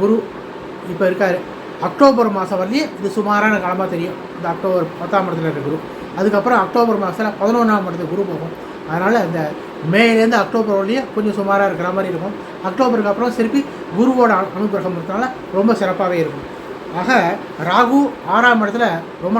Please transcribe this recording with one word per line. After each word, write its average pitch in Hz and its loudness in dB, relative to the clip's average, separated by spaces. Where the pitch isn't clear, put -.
குரு 208 4
இப்ப 165 -2
இருக்காரு. 185 0
அக்டோபர் 240 4
மாசம் 185 -2
வரலையும் 262 -2
இது 196 -4
சுமாரான 208 2
காலமா 185 0
தெரியும், 170 -4
இந்த 170 -6
அக்டோபர் 180 0
பத்தாம் 185 0
இடத்துல 165 -2
இருக்கிற 147 -4
குரு. 156 -2
அதுக்கப்புறம் 208 2
அக்டோபர் 226 2
மாசத்துல 202 -2
பதினொன்னாம் 214 2
இடத்துக்கு 170 -6
குரு 202 0
போகும். 165 -6
அதனால 185 2
இந்த 165 -2
மேலேருந்து 226 6
அக்டோபர் 208 0
வரலையும் 226 0
கொஞ்சம் 208 0
சுமாரா 196 2
இருக்கிற 175 -2
மாதிரி 190 -2
இருக்கும். 180 -6
அக்டோபருக்கு 214 2
அப்புறம் 226 -2
திருப்பி 233 0
குருவோட 247 4
அனு-, 190 -2
அனுகிரகம் 185 -2
இருக்கிறதுனால 190 -4
ரொம்ப 220 4
சிறப்பாவே 180 0
இருக்கும். 143 -6
ஆக, 196 0
ராகு 240 4
ஆறாம் 233 6
இடத்துல 226 2
ரொம்ப 208 0